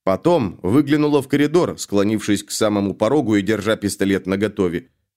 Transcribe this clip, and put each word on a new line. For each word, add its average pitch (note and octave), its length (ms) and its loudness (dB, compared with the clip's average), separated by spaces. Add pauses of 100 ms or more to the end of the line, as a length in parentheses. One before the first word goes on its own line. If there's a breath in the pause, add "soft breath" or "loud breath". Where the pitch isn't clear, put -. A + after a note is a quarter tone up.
Потом A2 600 0
выглянула D3 580 2
в C3 80 -6
коридор, C#3+ 500 0
склонившись G2+ 640 0
к - 80 -16
самому G2+ 440 0
порогу A2 420 0
и G2+ 60 2
держа G#2 340 0
пистолет G2 500 -2
наготове. F#2+ 640 -2 (280)